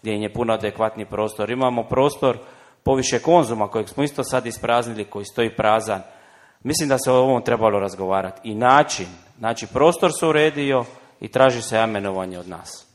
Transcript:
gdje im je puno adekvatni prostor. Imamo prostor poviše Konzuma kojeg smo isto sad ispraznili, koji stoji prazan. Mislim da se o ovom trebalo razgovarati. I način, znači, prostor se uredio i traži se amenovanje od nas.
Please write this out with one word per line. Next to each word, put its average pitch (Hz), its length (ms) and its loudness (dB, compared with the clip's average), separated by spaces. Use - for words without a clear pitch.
gdje 110 140 -4
im 104 80 -2
je 104 100 -4
puno 113 200 0
adekvatni 110 540 -2
prostor. 104 440 -4
Imamo 123 320 0
prostor 131 560 0
poviše 127 360 0
Konzuma 117 500 2
kojeg 107 200 -4
smo - 140 -4
isto 143 220 -4
sad 123 220 -2
ispraznili, 117 580 -2
koji 101 200 -10
stoji 113 320 -2
prazan. 104 460 0
Mislim 151 260 -2
da 135 100 2
se 127 120 -2
o 127 60 6
ovom 127 260 4
trebalo 110 380 2
razgovarati. 95 640 -4
I 110 100 -8
način, 127 520 4
znači, 113 280 -6
prostor 165 440 4
se 170 60 0
uredio 143 580 0
i 107 80 -12
traži 127 340 4
se 110 160 -2
amenovanje 98 600 -2
od 87 100 -16
nas. - 460 -16